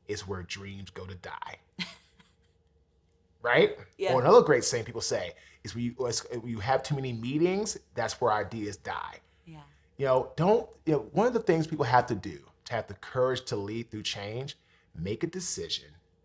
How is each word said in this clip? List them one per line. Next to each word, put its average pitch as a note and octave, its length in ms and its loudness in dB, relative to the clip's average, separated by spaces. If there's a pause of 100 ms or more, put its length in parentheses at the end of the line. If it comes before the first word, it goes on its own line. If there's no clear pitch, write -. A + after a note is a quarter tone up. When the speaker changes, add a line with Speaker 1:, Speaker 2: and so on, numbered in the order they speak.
Speaker 1:
is G2 200 -6
where F#2 140 -6
dreams G2 480 -12
go F#2 160 -12
to F#2+ 100 -12
die." - 420 -12 (220)
<laughs> F3 60 -4 (1600)
Right? C#3 360 4 (200)
Speaker 2:
Yeah. F#3+ 160 0
Speaker 1:
Or B2+ 80 4
another F3+ 200 10
great C#3+ 240 4
saying A#2 180 -2
people A2+ 180 -8
say F#2 300 -2 (320)
is A2 100 -12
when A#2+ 120 -4
you, A#2+ 120 -2
when B2 140 -2 (400)
you A2 80 -6
have C3 240 2
too D3 120 -2
many C3 180 -4
meetings, E3 640 0 (180)
that's A2+ 240 -4
where A#2 140 4
ideas G#2 420 -4
die. - 440 -10 (260)
Speaker 2:
Yeah. D#3+ 140 -20 (380)
Speaker 1:
You C#3 80 -2
know, C3 300 4
don't, G#3 320 4 (180)
you D#3 80 4
know, C#3+ 200 2
one G#3 120 4
of B3 80 2
the A#3 60 2
things D#3+ 260 4
people D3 200 0
have B2 220 6
to A#2+ 80 0
do F2 240 -8 (260)
to - 80 -10
have A2 140 -4
the G2 80 -12
courage B2+ 500 -2
to A#2+ 100 -6
lead A2 360 -6
through G#2+ 120 -10
change, A2+ 540 -8 (360)
make - 300 -6
a D#3+ 40 -2
decision F2+ 600 -6 (380)